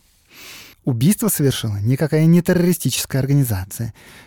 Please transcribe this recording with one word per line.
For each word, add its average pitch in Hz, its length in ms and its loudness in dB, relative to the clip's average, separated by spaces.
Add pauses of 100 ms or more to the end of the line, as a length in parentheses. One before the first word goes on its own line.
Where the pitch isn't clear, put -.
(840)
Убийство 151 440 0
совершила 123 540 -2
никакая 147 420 0
не 170 160 6
террористическая 175 800 0
организация. 113 720 -2 (340)